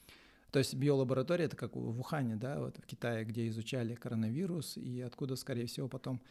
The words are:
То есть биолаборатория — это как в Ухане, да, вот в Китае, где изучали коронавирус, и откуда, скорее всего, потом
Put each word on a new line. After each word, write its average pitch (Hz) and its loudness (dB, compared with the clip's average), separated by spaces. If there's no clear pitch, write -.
То 143 6
есть 135 2
биолаборатория — 135 4
это - -2
как 123 -6
в 120 -2
Ухане, 123 0
да, 131 -2
вот 131 -4
в - -16
Китае, 117 -2
где 113 0
изучали 113 -2
коронавирус, 127 0
и 123 -6
откуда, 127 -4
скорее 120 -2
всего, 135 -4
потом 127 -4